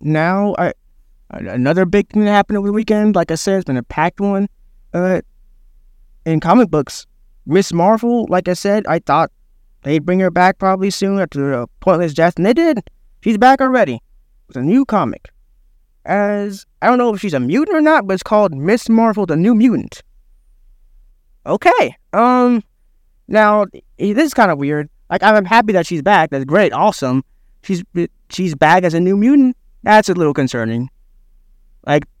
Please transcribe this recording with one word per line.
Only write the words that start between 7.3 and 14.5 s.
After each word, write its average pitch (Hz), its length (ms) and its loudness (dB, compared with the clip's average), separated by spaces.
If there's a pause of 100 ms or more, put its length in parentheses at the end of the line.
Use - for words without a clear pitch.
Miss 180 260 0
Marvel, 220 560 0
like 180 200 -2
I 180 60 -2
said, 202 320 -2
I 165 120 -2
thought 151 320 -2 (520)
they'd 147 220 -2
bring 180 160 0
her 185 100 0
back 180 280 0
probably 190 320 -2
soon 196 300 -2
after 139 320 -4
a 120 140 -4 (140)
pointless 170 320 0
death, 165 240 0
and 170 80 -2
they 214 80 2
did. 311 280 -2 (420)
She's 226 160 0
back 262 220 4
already 247 420 0 (440)
with - 100 -20